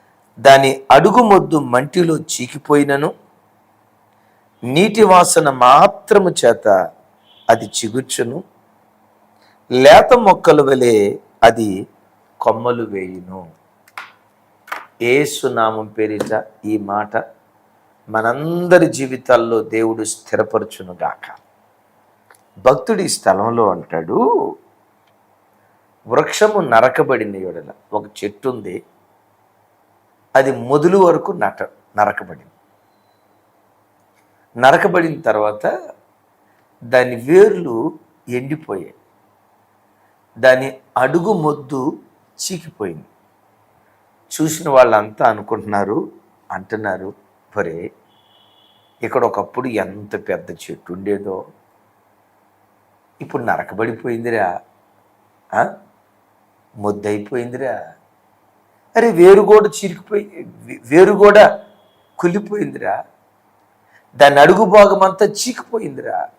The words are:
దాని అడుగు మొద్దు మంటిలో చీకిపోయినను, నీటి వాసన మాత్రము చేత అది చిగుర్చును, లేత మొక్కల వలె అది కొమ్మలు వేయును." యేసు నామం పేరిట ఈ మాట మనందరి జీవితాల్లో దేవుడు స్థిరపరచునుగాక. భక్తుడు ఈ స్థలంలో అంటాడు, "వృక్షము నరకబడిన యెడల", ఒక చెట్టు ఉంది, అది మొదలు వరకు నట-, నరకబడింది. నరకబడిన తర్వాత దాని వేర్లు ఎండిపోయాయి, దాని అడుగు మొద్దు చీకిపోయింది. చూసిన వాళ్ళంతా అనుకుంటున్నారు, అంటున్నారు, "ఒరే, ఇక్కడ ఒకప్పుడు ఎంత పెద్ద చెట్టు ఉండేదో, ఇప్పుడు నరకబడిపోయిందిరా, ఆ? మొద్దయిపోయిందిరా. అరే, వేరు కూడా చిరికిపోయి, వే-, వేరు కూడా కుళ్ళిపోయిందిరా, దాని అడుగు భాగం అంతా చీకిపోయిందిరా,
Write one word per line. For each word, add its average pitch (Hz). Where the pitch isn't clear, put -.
దాని 135
అడుగు 190
మొద్దు 185
మంటిలో 147
చీకిపోయినను, 147
నీటి 202
వాసన 175
మాత్రము 156
చేత 110
అది 113
చిగుర్చును, 123
లేత 139
మొక్కల 180
వలె 120
అది 110
కొమ్మలు 117
వేయును." 92
యేసు 135
నామం 110
పేరిట 107
ఈ 107
మాట 104
మనందరి 160
జీవితాల్లో 120
దేవుడు 113
స్థిరపరచునుగాక. 98
భక్తుడు 190
ఈ 170
స్థలంలో 110
అంటాడు, 82
"వృక్షము 202
నరకబడిన 127
యెడల", 85
ఒక 107
చెట్టు 104
ఉంది, 101
అది 135
మొదలు 147
వరకు 175
నట-, 104
నరకబడింది. 101
నరకబడిన 165
తర్వాత 107
దాని 123
వేర్లు 160
ఎండిపోయాయి, 123
దాని 131
అడుగు 165
మొద్దు 143
చీకిపోయింది. 110
చూసిన 160
వాళ్ళంతా 117
అనుకుంటున్నారు, 104
అంటున్నారు, 95
"ఒరే, 85
ఇక్కడ 120
ఒకప్పుడు 110
ఎంత 101
పెద్ద 90
చెట్టు 82
ఉండేదో, 98
ఇప్పుడు 135
నరకబడిపోయిందిరా, 113
ఆ? 107
మొద్దయిపోయిందిరా. 107
అరే, 226
వేరు 185
కూడా 208
చిరికిపోయి, 202
వే-, 123
వేరు 180
కూడా 202
కుళ్ళిపోయిందిరా, 170
దాని 143
అడుగు 185
భాగం 202
అంతా 190
చీకిపోయిందిరా, 202